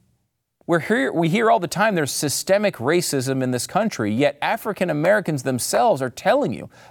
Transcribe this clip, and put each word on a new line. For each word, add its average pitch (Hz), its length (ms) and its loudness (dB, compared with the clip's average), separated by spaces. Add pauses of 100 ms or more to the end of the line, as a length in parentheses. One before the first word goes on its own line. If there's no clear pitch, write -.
(680)
We're 165 140 2
hear, 254 300 0
we 165 180 0
hear 220 200 2
all 233 100 6
the 170 80 -6
time 208 280 0
there's 151 160 0
systemic 190 640 0
racism 135 640 0
in 127 80 0
this 127 160 -2
country, 156 480 -2
yet 139 260 2
African 190 520 -2
Americans 160 500 0
themselves 160 580 0
are 131 120 -4
telling 214 420 0
you 69 160 -10 (220)